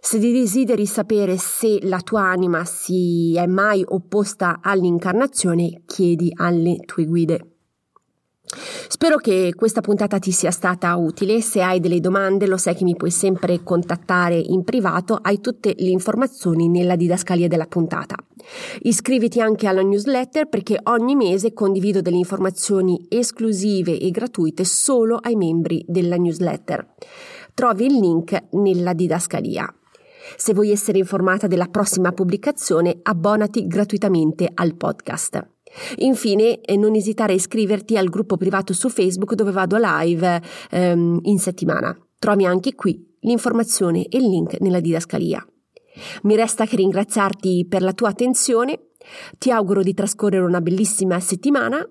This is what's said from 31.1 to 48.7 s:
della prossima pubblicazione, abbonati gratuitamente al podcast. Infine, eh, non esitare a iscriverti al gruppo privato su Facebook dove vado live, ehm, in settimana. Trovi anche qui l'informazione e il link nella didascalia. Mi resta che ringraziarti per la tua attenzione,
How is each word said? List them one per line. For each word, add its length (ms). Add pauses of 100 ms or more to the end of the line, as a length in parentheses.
della 180
prossima 460
pubblicazione, 920
abbonati 640
gratuitamente 880
al 220
podcast. 800 (420)
Infine, 640
eh, 160
non 180
esitare 380
a 40
iscriverti 600
al 120
gruppo 280
privato 360
su 160
Facebook 460
dove 160
vado 280
live, 640 (280)
ehm, 520
in 160
settimana. 580 (220)
Trovi 260
anche 300
qui 460
l'informazione 840
e 120
il 100
link 320
nella 200
didascalia. 640 (800)
Mi 140
resta 300
che 100
ringraziarti 920
per 140
la 100
tua 160
attenzione, 840 (480)